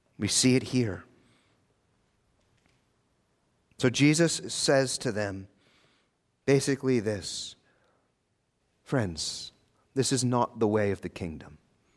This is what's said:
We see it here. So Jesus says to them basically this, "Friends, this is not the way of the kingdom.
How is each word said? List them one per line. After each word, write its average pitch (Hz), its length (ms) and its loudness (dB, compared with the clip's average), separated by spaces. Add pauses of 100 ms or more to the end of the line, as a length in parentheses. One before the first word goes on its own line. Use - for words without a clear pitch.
(180)
We 104 100 -2
see 127 300 4
it 120 60 0
here. 113 420 -2 (2750)
So 127 120 2
Jesus 151 580 2
says 135 500 0
to 120 160 -4
them 98 340 -6 (1000)
basically 131 540 2
this, - 560 -6 (1300)
"Friends, 95 720 -4 (420)
this 135 160 0
is 127 140 0
not 120 340 0
the 113 80 4
way 104 240 2
of 92 80 -4
the - 80 -10
kingdom. 80 500 -10 (400)